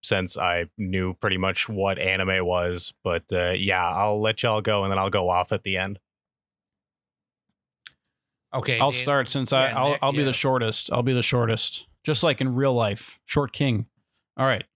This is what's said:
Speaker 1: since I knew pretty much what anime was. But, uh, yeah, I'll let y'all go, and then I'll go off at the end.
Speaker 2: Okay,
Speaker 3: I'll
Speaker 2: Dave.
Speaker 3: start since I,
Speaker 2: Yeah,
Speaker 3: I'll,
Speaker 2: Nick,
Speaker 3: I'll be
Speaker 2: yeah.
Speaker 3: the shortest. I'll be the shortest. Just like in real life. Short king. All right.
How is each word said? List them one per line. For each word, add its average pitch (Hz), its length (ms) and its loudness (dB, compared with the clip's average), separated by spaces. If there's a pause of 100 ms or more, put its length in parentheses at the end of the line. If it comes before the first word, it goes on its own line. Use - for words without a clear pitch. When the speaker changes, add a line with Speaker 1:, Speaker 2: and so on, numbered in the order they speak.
Speaker 1:
since 92 340 0
I 87 280 0 (120)
knew 92 360 -2
pretty 95 240 -2
much 92 320 -2
what 98 300 -2
anime 95 460 0
was. 90 480 -2 (100)
But, 87 280 -2
uh, 90 200 0
yeah, 92 360 0
I'll 104 320 0
let 107 240 -2
y'all 110 180 2
go, 104 220 0
and 98 80 0
then 98 80 2
I'll 98 120 0
go 90 180 0
off 90 240 0
at 98 100 -4
the 95 140 -4
end. 98 220 -4 (2500)
Speaker 2:
Okay, 123 260 0
Speaker 3:
I'll 135 120 2
Speaker 2:
Dave. 127 80 -2
Speaker 3:
start 131 300 0
since 131 240 -2
I, 131 160 4
Speaker 2:
Yeah, 123 100 -4
Speaker 3:
I'll, 135 120 2
Speaker 2:
Nick, 143 100 -2
Speaker 3:
I'll 135 100 2
be 139 80 -2
Speaker 2:
yeah. 143 60 2
Speaker 3:
the 131 80 0
shortest. 123 580 0
I'll 123 120 0
be 131 100 2
the 123 80 2
shortest. 113 680 0 (160)
Just 151 200 2
like 156 180 2
in 131 140 0
real 135 180 2
life. 110 520 -2
Short - 280 0
king. 117 320 0 (500)
All 131 100 0
right. 127 180 2 (120)